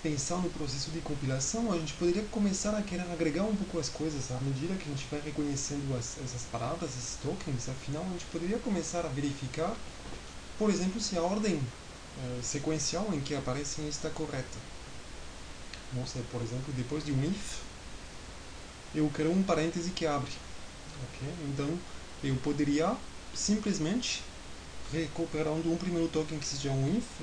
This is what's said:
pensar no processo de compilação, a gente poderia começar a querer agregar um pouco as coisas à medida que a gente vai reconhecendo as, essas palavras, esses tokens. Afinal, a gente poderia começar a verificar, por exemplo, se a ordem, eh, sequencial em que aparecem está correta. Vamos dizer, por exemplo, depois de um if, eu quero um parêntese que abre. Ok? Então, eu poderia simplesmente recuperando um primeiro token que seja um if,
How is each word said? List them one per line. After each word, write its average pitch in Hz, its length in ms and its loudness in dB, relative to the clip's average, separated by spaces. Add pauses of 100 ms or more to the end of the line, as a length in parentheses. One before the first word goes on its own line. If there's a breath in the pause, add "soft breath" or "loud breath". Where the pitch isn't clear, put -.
pensar 156 360 2
no 180 120 2
processo 139 400 -2
de 160 120 -4
compilação, 139 680 2
a 175 60 4
gente 156 160 -2
poderia 180 380 4
começar 208 440 2
a 208 60 2
querer 185 300 -2
agregar 160 320 2
um 214 120 4
pouco 185 220 0
as 151 120 0
coisas 143 420 -2
à 123 100 0
medida 139 320 0
que 185 120 -2
a 147 60 -4
gente 139 200 -2
vai 147 100 -2
reconhecendo 143 760 0
as, 117 220 -2
essas 123 240 -4 (100)
palavras, 147 380 -2
esses 123 320 -4
tokens. 143 480 -2
Afinal, 139 320 -2
a 185 80 -2
gente 175 220 -4
poderia 175 260 0
começar 175 440 0
a 165 80 -2
verificar, 143 600 0 (840)
por 214 140 6
exemplo, 185 280 2
se 208 160 0
a 170 60 4
ordem, 185 400 4 (560)
eh, 123 240 -4
sequencial 156 720 0
em 147 60 2
que 143 160 0
aparecem 143 520 -2
está 151 220 -2
correta. 143 480 -2 (1400)
Vamos 127 160 0
dizer, 120 220 -4
por 120 100 -2
exemplo, 131 340 -2
depois 143 300 0
de 147 60 0
um 131 120 4
if, 190 360 0 (1400)
eu 151 200 4
quero 156 160 4
um 190 120 6
parêntese 170 480 4
que 165 160 0
abre. 143 240 2 (720)
Ok? 139 320 -6 (140)
Então, 143 280 0 (460)
eu 135 140 4
poderia 147 600 4 (380)
simplesmente 202 880 2 (680)
recuperando 160 800 2
um 170 60 4
primeiro 170 300 4
token 156 320 0
que 139 60 -4
seja 139 260 0
um 135 260 6
if, 240 80 2 (180)